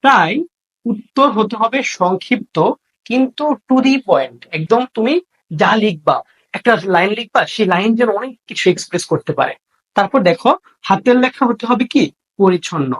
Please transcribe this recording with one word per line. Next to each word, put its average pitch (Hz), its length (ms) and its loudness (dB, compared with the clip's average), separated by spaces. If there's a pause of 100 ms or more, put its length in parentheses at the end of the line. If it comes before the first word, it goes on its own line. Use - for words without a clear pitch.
তাই 202 300 4 (520)
উত্তর 233 420 -2 (100)
হতে 214 240 -2
হবে 226 160 -2 (200)
সংক্ষিপ্ত 180 600 -2 (480)
কিন্তু 262 380 -2 (240)
to 262 80 2 (100)
the 269 100 4 (120)
point। 131 340 -2 (160)
একদম 208 240 0 (120)
তুমি 233 200 0 (380)
যা 185 240 0
লিখবা, 170 420 0 (360)
একটা - 180 0 (240)
লাইন 185 240 2
লিখবা, 233 220 -2 (120)
সেই 214 200 0
লাইন 190 220 0
যেন 233 140 0 (100)
অনেক 254 120 -10 (160)
কিছু - 260 -6
এক্সপ্রেস - 380 -6
করতে 151 280 -4
পারে। 131 160 -2 (400)
তারপর 202 240 2 (100)
দেখো, - 220 0 (360)
হাতের 247 360 2
লেখা 254 260 0
হতে 233 200 -4
হবে 240 140 0 (100)
কি 285 100 4 (360)
পরিচ্ছন্ন। 175 600 0